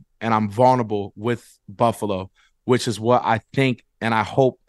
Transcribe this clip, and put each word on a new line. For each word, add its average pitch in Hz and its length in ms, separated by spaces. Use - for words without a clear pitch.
and 113 120
I'm 107 160
vulnerable 107 680
with 113 500
Buffalo, 101 640
which 120 240
is 101 120
what 120 260
I 113 160
think 131 320
and 113 140
I 110 100
hope 127 460